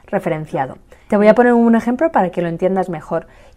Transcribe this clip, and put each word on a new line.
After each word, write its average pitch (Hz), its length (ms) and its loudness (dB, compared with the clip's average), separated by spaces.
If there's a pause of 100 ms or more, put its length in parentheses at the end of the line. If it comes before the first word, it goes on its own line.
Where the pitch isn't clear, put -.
referenciado. 156 720 -6 (280)
Te 214 80 -2
voy 208 140 4
a 214 60 8
poner 240 180 4
un 233 240 4
ejemplo 254 340 -2
para 185 200 0
que 180 100 -6
lo 170 80 -2
entiendas 185 400 -2
mejor. 165 380 -8 (300)